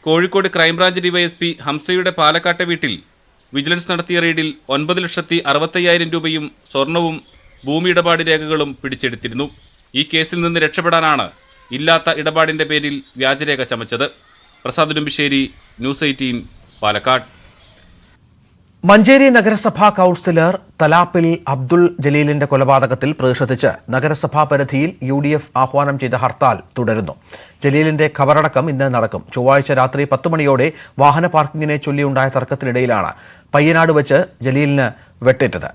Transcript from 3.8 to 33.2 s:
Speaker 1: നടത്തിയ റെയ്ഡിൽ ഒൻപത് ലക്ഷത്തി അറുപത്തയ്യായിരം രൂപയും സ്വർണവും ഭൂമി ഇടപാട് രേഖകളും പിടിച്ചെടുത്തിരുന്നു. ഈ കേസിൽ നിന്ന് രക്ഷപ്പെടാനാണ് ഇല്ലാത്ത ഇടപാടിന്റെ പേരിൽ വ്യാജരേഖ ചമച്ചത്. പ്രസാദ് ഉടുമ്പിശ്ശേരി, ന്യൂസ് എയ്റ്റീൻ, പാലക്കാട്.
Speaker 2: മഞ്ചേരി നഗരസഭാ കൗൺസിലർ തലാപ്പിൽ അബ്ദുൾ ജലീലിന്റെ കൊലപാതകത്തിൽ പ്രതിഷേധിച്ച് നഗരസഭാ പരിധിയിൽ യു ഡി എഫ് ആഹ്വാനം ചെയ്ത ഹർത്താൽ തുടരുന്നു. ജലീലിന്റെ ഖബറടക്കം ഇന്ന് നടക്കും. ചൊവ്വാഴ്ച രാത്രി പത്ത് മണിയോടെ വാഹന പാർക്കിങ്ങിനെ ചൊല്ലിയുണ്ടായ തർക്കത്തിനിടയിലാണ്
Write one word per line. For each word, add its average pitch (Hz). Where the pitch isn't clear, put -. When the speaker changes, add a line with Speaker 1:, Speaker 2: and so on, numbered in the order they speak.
Speaker 1:
നടത്തിയ 175
റെയ്ഡിൽ 160
ഒൻപത് 156
ലക്ഷത്തി 170
അറുപത്തയ്യായിരം 170
രൂപയും 160
സ്വർണവും 160
ഭൂമി 165
ഇടപാട് 170
രേഖകളും 156
പിടിച്ചെടുത്തിരുന്നു. 127
ഈ -
കേസിൽ 160
നിന്ന് 170
രക്ഷപ്പെടാനാണ് 160
ഇല്ലാത്ത 160
ഇടപാടിന്റെ 156
പേരിൽ 147
വ്യാജരേഖ 135
ചമച്ചത്. 117
പ്രസാദ് 151
ഉടുമ്പിശ്ശേരി, 143
ന്യൂസ് 139
എയ്റ്റീൻ, 131
പാലക്കാട്. 107
Speaker 2:
മഞ്ചേരി 247
നഗരസഭാ 208
കൗൺസിലർ 175
തലാപ്പിൽ 170
അബ്ദുൾ 135
ജലീലിന്റെ 147
കൊലപാതകത്തിൽ 135
പ്രതിഷേധിച്ച് 127
നഗരസഭാ 147
പരിധിയിൽ 139
യു 139
ഡി 147
എഫ് 143
ആഹ്വാനം 139
ചെയ്ത 123
ഹർത്താൽ 123
തുടരുന്നു. 107
ജലീലിന്റെ 151
ഖബറടക്കം 147
ഇന്ന് 135
നടക്കും. 110
ചൊവ്വാഴ്ച 135
രാത്രി 139
പത്ത് 135
മണിയോടെ 139
വാഹന 147
പാർക്കിങ്ങിനെ 151
ചൊല്ലിയുണ്ടായ 139
തർക്കത്തിനിടയിലാണ് 123